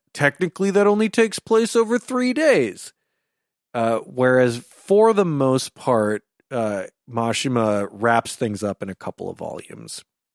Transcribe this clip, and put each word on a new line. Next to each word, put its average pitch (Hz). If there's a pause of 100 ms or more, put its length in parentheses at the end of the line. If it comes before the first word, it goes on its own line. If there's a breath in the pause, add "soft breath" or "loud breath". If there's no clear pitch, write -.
(120)
technically 175
that 202
only 208
takes 226
place 220
over 226
three 254
days. 208 (840)
Uh, 113
whereas 127
for 214
the 202
most 135
part, 107 (280)
uh, 107 (240)
Mashima 117
wraps 117
things 104
up 101
in 98
a 92
couple 92
of 87
volumes. - (300)